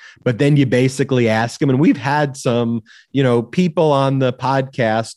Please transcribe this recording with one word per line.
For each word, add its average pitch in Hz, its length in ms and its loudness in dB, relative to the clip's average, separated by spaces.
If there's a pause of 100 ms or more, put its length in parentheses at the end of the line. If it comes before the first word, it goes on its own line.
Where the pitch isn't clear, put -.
(240)
but 120 160 -2
then 143 180 4
you 143 80 4
basically 127 640 0
ask 113 300 -2
them, 147 100 0
and 131 100 2
we've 214 180 2
had 139 380 -2
some, 117 460 -2 (300)
you 135 120 0
know, 120 180 2
people 160 500 0
on 135 280 0
the 127 140 0
podcast 127 840 -2